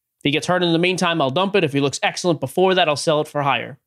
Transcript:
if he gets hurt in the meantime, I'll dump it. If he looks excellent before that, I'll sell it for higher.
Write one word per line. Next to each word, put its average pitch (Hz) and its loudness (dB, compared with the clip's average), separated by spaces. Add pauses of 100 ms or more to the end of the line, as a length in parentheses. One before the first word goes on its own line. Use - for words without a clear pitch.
(180)
if - -20
he 147 0
gets 147 -2
hurt 180 0
in 175 2
the 165 2
meantime, 175 0
I'll 135 2
dump 185 0
it. 180 2
If 139 0
he 139 0
looks 139 -2
excellent 170 -2
before 185 0
that, 180 2
I'll 147 0
sell 151 0
it 147 -4
for 147 -4
higher. 123 -2